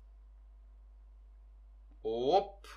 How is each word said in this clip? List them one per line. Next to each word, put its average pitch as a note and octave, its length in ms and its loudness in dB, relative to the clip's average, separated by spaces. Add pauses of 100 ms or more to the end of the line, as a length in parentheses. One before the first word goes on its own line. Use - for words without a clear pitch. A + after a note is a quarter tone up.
(2000)
Hop! B2+ 760 6